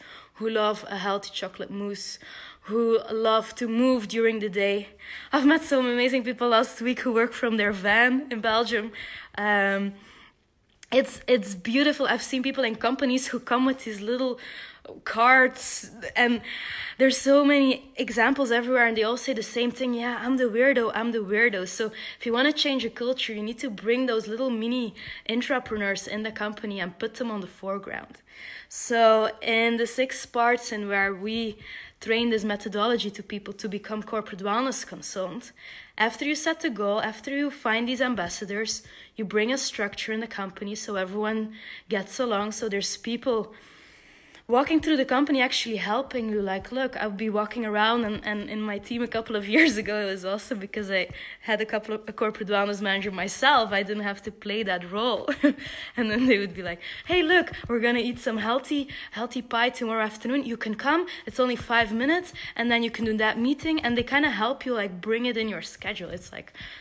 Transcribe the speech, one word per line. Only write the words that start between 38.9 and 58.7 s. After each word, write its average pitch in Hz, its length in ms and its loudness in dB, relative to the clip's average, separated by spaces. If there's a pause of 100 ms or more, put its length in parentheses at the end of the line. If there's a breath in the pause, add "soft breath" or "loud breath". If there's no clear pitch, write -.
you 220 100 -4
bring 214 260 2
a 269 60 0
structure 220 560 -4
in 220 60 -2
the 226 80 -6
company 202 480 -8
so 208 200 -6
everyone 214 580 -2 (360 loud breath)
gets 196 300 -4
along, 214 320 0
so 220 180 -4
there's 196 280 -4
people 233 580 -2 (920 loud breath)
walking 285 320 4
through 311 160 2
the 262 100 4
company 269 360 4
actually 233 360 0
helping 226 520 -2
you. 214 120 0
Like, 190 300 -4
look, 254 260 -4
I'll 214 120 -4
be 208 200 -4
walking 214 360 -2
around 220 400 2
and, 208 180 -6
and 208 260 -4
in 214 120 -6
my 208 160 -4
team 240 240 -6
a 240 60 -2
couple 226 280 -4
of 202 140 -2
<laughs> 220 60 4
years 302 220 6
ago, 214 240 -2
it 208 40 -2
was 190 180 -6
awesome 202 360 -4
because 196 320 -6
I 185 180 0 (320 loud breath)
had 214 200 0
a 220 40 -2
couple 214 300 -4
of, 214 120 -6
a 214 60 -10
corporate 214 360 -2
wellness 202 320 2
manager 196 300 0
myself. 208 600 4
I 202 100 2
didn't 208 220 -4
have 202 200 -4
to 214 80 -10
play 208 320 -4
that 180 280 -4
role. 220 380 -2 (120)
<laughs> 285 140 6 (420 loud breath)
And 220 140 0
then 240 140 2
they 247 120 6
would 202 160 -2
be 196 80 -10
like, 175 200 -8 (240 loud breath)
"Hey, 359 180 2
look, 339 280 4 (160 loud breath)
we're 233 120 0
gonna 240 200 2
eat 233 200 -2
some 226 180 -2
healthy, 262 520 -2 (220 loud breath)